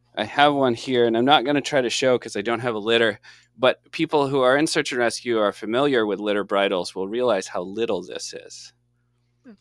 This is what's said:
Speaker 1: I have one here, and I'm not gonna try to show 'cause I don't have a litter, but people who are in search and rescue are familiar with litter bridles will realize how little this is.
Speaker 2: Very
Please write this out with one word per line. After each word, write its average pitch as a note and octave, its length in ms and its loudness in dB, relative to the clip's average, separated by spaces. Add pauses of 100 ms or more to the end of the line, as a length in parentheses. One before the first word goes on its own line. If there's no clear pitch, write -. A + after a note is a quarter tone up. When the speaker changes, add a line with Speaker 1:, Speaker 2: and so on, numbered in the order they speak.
(160)
Speaker 1:
I G#2+ 100 -4
have C#3+ 280 2
one C3+ 200 2
here, A#2+ 320 0
and A2+ 100 2
I'm A#2 80 2
not C3+ 220 4
gonna C#3+ 160 0
try C#3+ 180 -2
to A#2+ 100 -2
show B2+ 300 2
'cause - 160 -12
I G#2 60 -4
don't A2+ 180 -2
have A#2+ 160 -4
a G#2+ 40 -4
litter, A2+ 420 2 (360)
but - 340 0
people D3+ 360 0
who C3+ 140 0
are B2+ 160 4
in D#3 100 2
search D3+ 240 -2
and C3 80 -4
rescue A#2 400 0
are G2+ 140 2
familiar A#2+ 520 0
with G2 140 -2
litter G#2 240 -2
bridles G2 500 0
will F#2+ 140 -6
realize A2+ 400 -2
how F#2+ 140 -8
little G2+ 400 -4
this - 320 -14
is. - 400 -20 (720)
Speaker 2:
Very A3 160 -20